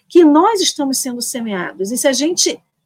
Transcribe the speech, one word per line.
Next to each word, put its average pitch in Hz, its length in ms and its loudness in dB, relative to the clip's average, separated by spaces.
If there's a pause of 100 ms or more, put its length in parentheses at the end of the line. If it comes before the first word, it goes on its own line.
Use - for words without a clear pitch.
que 339 160 6
nós 349 360 4
estamos 269 380 -4
sendo 240 220 -8
semeados. 208 720 -6
E 240 80 -6
se 254 80 0
a 277 60 2
gente 320 500 -2 (240)